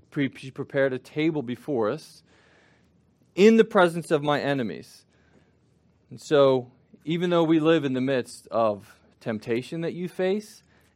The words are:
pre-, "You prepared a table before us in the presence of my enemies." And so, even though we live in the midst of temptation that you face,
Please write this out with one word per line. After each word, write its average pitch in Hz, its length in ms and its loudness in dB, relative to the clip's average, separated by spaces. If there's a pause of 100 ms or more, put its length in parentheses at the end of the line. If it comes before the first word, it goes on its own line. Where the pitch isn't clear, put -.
(100)
pre-, 139 300 -4
"You 131 120 -16
prepared 135 420 -2
a 127 40 -10
table 151 440 -4
before 117 480 -4
us - 320 -12 (1120)
in 220 240 8
the 220 60 6
presence 175 460 0
of 151 120 0
my 147 180 0
enemies." 117 640 -6 (1040)
And 131 100 -20
so, 135 540 2 (320)
even 175 240 -4
though 170 160 2
we 160 160 2
live 156 240 2
in 139 80 -2
the 127 80 -2
midst 131 500 -4
of 104 480 -2 (220)
temptation 123 600 -6
that 165 100 -6
you 175 160 -10
face, 190 540 -6 (340)